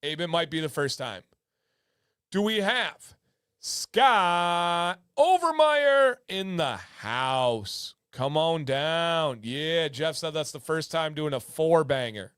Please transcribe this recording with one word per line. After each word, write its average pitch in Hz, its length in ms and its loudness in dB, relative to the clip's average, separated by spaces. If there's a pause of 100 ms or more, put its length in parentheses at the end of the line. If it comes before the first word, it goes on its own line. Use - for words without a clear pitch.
Abe, 156 180 -6
it 175 60 -4
might 165 220 0
be 160 100 -4
the 156 100 -2
first 143 280 -4
time. 110 240 -8 (1080)
Do 190 100 -2
we 214 160 0
have 208 580 -2 (440)
Scott 175 1400 2 (180)
Overmeyer 302 1000 4 (120)
in 190 300 -6
the 143 200 -2 (200)
house? 123 960 -2 (180)
Come 139 240 -2
on 160 300 2
down. 156 800 0
Yeah, 156 460 -2
Jeff 147 260 -4
said 160 180 -6
that's 151 180 -6
the 147 80 -14
first 160 320 -4
time 160 220 -2
doing 151 200 -4
a 131 60 -2
four-banger. 135 1000 0